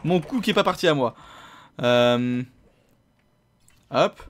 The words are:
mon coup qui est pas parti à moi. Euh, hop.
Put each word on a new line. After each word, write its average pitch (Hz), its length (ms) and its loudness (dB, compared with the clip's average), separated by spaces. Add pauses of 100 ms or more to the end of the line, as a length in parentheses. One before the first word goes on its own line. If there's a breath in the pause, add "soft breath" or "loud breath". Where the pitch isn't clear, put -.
mon 175 180 0
coup 254 180 -6
qui 208 120 -2
est - 20 0
pas 202 100 2
parti 180 240 -2
à 160 60 4
moi. 127 220 -2 (640 loud breath)
Euh, 123 640 2 (1500)
hop. 175 400 -2